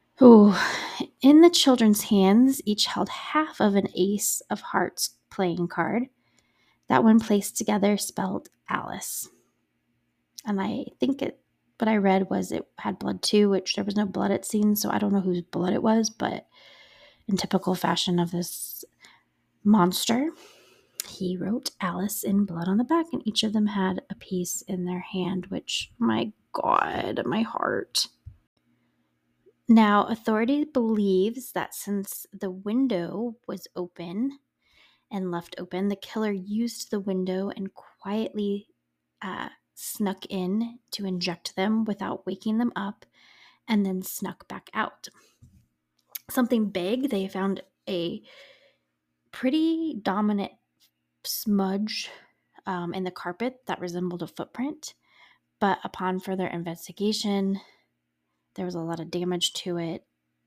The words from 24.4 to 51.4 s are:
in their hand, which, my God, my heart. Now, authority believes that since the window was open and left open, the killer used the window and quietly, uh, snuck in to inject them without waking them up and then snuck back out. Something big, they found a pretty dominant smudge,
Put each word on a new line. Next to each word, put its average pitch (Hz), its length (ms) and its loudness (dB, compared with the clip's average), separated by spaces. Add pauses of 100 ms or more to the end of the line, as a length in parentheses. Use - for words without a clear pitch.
in 185 220 -6
their 180 140 -4
hand, 185 480 -4
which, - 500 -8
my 226 340 0 (220)
God, - 720 0
my 175 160 -2
heart. - 640 -2 (1600)
Now, 214 360 8
authority 226 580 0
believes 220 880 0
that - 240 -6
since - 560 -8
the 196 200 -8
window 208 840 -2 (120)
was 196 280 -12
open 180 640 -6 (720)
and 190 200 -6
left 170 260 -8
open, 185 300 -4
the 202 80 -2
killer 214 360 -6
used 208 580 -6
the 208 100 -4
window 185 560 -4
and 190 180 -10
quietly, 202 920 -6 (540)
uh, - 280 -10 (240)
snuck - 560 -6
in 202 500 -4 (120)
to 202 140 -8
inject 180 500 -6
them 214 300 0
without 202 400 -6
waking 214 320 -4
them 240 180 0
up 196 300 -8 (640)
and 208 180 2
then 185 160 -4
snuck - 460 -10
back - 260 -16
out. - 340 -8 (1200)
Something 226 400 0
big, 202 400 -2
they 196 180 -2
found 196 340 -4 (260)
a 180 340 -6 (1120)
pretty 311 720 -2
dominant 208 520 -2 (720)
smudge, 202 840 -2 (560)